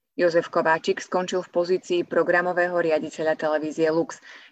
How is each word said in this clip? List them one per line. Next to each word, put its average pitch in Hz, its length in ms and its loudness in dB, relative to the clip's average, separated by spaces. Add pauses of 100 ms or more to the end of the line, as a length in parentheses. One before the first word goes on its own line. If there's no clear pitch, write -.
(120)
Jozef 170 400 0
Kováčik 165 480 0
skončil 185 400 -4
v 175 160 -10
pozícii 175 480 0
programového 175 800 0
riaditeľa 156 560 -2
televízie 156 480 -2
Lux. 160 320 0 (320)